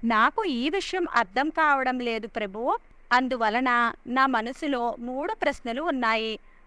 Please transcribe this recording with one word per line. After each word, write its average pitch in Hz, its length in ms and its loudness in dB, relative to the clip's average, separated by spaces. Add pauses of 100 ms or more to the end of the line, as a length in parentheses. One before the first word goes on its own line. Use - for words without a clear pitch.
నాకు 233 400 2
ఈ 269 260 0
విషయం 370 360 -2 (100)
అర్థం 254 340 0
కావడం 269 500 0
లేదు 226 280 -4
ప్రభు. 220 500 -4 (340)
అందువలన 240 800 2 (160)
నా 262 180 4
మనసులో 240 720 -2
మూడు 262 420 -4
ప్రశ్నలు 269 400 -2
ఉన్నాయి. 226 580 0 (260)